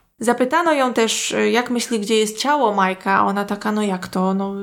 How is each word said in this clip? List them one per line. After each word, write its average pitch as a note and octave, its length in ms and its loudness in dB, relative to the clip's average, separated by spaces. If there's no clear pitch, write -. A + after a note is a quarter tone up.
Zapytano C4 540 2
ją B3+ 200 0
też, - 380 0
e, G#3+ 200 0
jak A#3+ 180 2
myśli, A#3 300 -2
gdzie G#3+ 160 0
jest G#3+ 220 0
ciało C4 360 2
Majka, F#3+ 400 0
a G3+ 100 4
ona G3+ 220 -2
taka, G#3 260 -4
"No G#3+ 100 -2
jak F#3 260 -4
to?", F#3+ 260 0
no, G3 300 -4